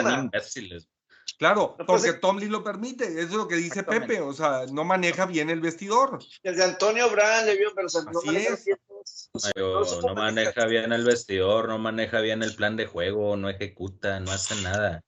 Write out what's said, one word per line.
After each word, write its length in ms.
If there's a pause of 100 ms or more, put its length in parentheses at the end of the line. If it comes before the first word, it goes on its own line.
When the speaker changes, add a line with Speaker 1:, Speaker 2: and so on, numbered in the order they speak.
Speaker 1:
problema. 220
Speaker 2:
imbéciles? 640 (500)
Speaker 3:
Claro, 400
Speaker 1:
No 60
puede 20
Speaker 3:
porque 260
Speaker 1:
ser. 80
Speaker 3:
Tomlin 320
lo 120
permite, 400
eso 160
es 120
lo 160
que 80
dice 240
Speaker 4:
Exactamente. 340
Speaker 3:
Pepe, 80
o 100
sea, 400
no 120
maneja 420
bien 240
el 100
vestidor. 580 (240)
Speaker 1:
Desde 220
Antonio 460
Brown 340
le 120
vio, 180
pero, 140
o 20
sea, 120
no 160
Speaker 3:
Así 80
Speaker 1:
maneja 280
Speaker 3:
es. 100
Speaker 1:
bien 140 (100)
los, 460
los, 100
Speaker 2:
Ay, 120
Speaker 1:
los 460
Speaker 2:
no 120
maneja 520
bien 260
el 120
vestidor, 640
no 100
maneja 420
bien 220
el 120
plan 220
de 100
juego, 500
no 140
ejecuta, 680
no 120
hace 300
nada. 460